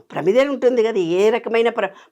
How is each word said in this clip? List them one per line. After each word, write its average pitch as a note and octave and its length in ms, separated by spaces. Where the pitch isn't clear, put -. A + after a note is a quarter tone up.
ప్రమిదే G#3 360
ఉంటుంది B3 360
కదా, A3 160
ఏ F3+ 300
రకమైన A#3 400
ప్ర-, G#3+ 200